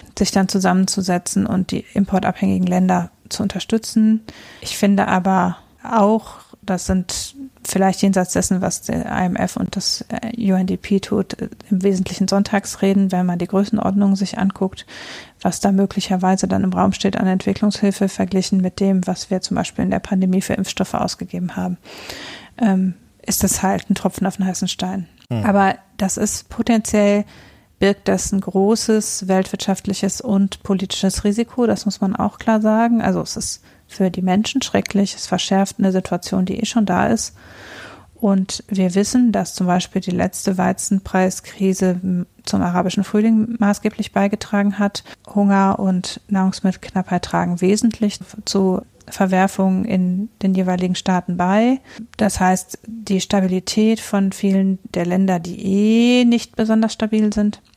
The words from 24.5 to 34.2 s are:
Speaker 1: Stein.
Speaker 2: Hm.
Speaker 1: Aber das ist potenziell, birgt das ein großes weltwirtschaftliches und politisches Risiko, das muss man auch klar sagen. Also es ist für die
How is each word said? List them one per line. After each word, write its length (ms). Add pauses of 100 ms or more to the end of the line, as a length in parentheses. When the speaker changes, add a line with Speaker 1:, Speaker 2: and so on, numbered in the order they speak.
Speaker 1:
Stein. 400 (220)
Speaker 2:
Hm. 140
Speaker 1:
Aber 300 (220)
das 200
ist 320
potenziell, 760 (560)
birgt 260
das 240
ein 100
großes 840
weltwirtschaftliches 920
und 420
politisches 600
Risiko, 420
das 200
muss 140
man 140
auch 240
klar 220
sagen. 420
Also 180
es 160
ist 280 (240)
für 220
die 120